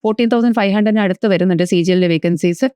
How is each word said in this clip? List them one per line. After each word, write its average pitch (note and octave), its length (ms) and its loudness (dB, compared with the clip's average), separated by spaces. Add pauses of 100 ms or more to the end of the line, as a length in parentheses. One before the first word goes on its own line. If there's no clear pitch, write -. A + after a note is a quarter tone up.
ഫോർട്ടീൻ A3 300 0
തൗസൻഡ് A#3 260 0
ഫൈവ് G3+ 160 0
ഹൺഡ്രഡിന് G#3+ 300 0
അടുത്ത് F#3 280 -4
വരുന്നുണ്ട് F3 380 0
സി F3 160 2
ജി F#3 80 2
എൽ F3+ 180 2
വേക്കൻസീസ്. F3 600 -2